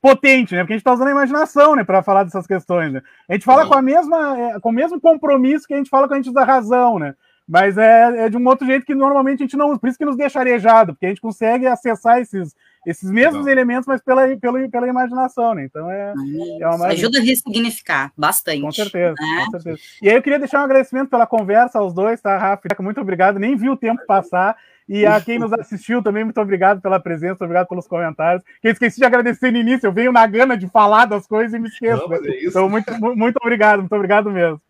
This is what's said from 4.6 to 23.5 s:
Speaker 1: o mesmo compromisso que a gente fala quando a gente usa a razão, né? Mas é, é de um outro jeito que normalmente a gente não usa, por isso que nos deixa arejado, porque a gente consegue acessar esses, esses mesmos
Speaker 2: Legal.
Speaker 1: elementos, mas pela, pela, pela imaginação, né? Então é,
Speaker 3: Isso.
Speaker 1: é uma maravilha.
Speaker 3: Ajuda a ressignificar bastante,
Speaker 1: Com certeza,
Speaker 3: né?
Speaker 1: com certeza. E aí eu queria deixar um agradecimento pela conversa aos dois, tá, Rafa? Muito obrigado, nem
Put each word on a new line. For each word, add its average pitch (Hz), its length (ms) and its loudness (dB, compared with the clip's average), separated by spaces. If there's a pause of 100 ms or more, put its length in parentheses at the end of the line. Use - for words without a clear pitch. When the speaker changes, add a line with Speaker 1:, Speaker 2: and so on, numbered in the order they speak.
Speaker 1:
o - 20 -2
mesmo 311 280 -2
compromisso 294 680 2
que 285 60 -6
a - 20 -2
gente 277 140 -6
fala 269 180 2
quando 277 100 -4
a 269 40 -4
gente 254 80 -8
usa 254 100 2
a 254 40 6
razão, 240 540 2
né? 143 160 -8 (340)
Mas 185 280 2
é, 226 500 6
é - 20 0
de 220 80 -4
um 247 100 0
outro 262 200 2
jeito 262 200 0
que 294 80 -4
normalmente 269 480 0
a - 40 -4
gente 277 100 -6
não 294 140 0
usa, 277 80 -2
por 240 100 -2
isso 254 100 -6
que 311 60 -4
nos 277 120 -2
deixa 285 240 -2
arejado, 226 540 4
porque - 120 -8
a - 20 -2
gente 196 120 -8
consegue 226 460 -2
acessar 233 540 2
esses, 190 340 -8 (320)
esses 180 240 -8
mesmos 285 340 2
Speaker 2:
Legal. 277 60 0
Speaker 1:
elementos, 254 360 2
mas 262 140 -4
pela, 262 360 2
pela, 247 320 -4
pela 240 200 -4
imaginação, 247 640 -4
né? 151 120 -6
Então 156 260 -12
é, 202 240 -10 (100)
Speaker 3:
Isso. 165 380 -10
Speaker 1:
é 160 60 -2
uma 170 100 -2
maravilha. 175 100 -2 (120)
Speaker 3:
Ajuda 233 180 0
a 233 40 0
ressignificar 226 920 -4
bastante, 151 460 -2
Speaker 1:
Com 151 80 -6
certeza, 175 500 -4
Speaker 3:
né? 160 260 -4
Speaker 1:
com 226 40 -8
certeza. 165 280 -10 (220)
E 196 80 2
aí 214 60 6
eu 254 80 4
queria 285 160 0
deixar 277 220 -2
um 285 40 -2
agradecimento 269 460 0
pela 233 160 2
conversa 220 540 0
aos 190 120 -4
dois, 214 300 -2
tá, 196 160 -2
Rafa? 190 240 -2 (180)
Muito 208 200 -6
obrigado, 190 400 0
nem 247 160 -2